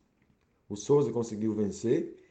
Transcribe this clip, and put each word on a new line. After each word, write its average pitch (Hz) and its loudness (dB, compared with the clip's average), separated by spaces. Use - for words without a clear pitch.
O 101 -8
Souza 131 2
conseguiu 110 -2
vencer, 107 0